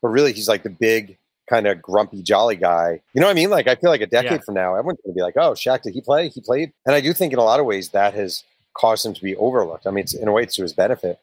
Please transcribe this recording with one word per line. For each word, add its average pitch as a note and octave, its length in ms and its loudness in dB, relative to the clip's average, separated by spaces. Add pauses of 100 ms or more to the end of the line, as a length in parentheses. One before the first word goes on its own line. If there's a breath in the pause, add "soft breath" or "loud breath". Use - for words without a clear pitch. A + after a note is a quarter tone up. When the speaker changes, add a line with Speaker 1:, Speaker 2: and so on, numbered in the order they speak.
Speaker 1:
but A#2+ 60 0
really C3 240 2
he's, G2+ 140 -6
like, G#2 160 2
the G#2+ 80 -6
big A2 460 0 (300)
kind A2+ 200 2
of F#2+ 120 0
grumpy, G2 440 -2
jolly G#2 320 2
guy." E2+ 440 0 (140)
You C#3 80 2
know F#3+ 60 4
what G3+ 40 4
I F#3+ 40 2
mean? F3 160 2
Like, D#3 160 2
I B2+ 80 4
feel F3 160 2
like C#3 100 2
a G#2 60 -4
decade A#2+ 240 0
Speaker 2:
Yeah. D3+ 80 -2
Speaker 1:
from G#2 160 -8
now, F#2 180 0
everyone's C3+ 320 -4
gonna F#2+ 80 -10
be F2+ 80 -4
like, F2+ 160 -2
"Oh, D#3 140 4
Shaq, B2+ 320 -2
did G2+ 100 -10
he B2 80 -10
play? D3+ 280 0
He - 120 -16
played?" C#3 300 -2 (160)
And C#3 80 4
I D3 60 2
do D3+ 120 -2
think D#3+ 200 -2
in B2 40 -2
a A#2+ 80 4
lot A#2 140 4
of C#3 80 0
ways G2 220 -4
that G2+ 260 0
has G2+ 280 -6 (320)
caused A2+ 300 2
him G#2+ 80 -6
to - 80 -14
be F#2+ 140 -6
overlooked. G#2 500 -2
I G2+ 60 -2
mean, G2 140 -4
it's, - 100 -8
in A2 120 -4
a G#2 40 2
way, G#2+ 100 2
it's A#2 140 -6
to G2 80 -4
his E2+ 100 -6
benefit. F#2+ 500 -2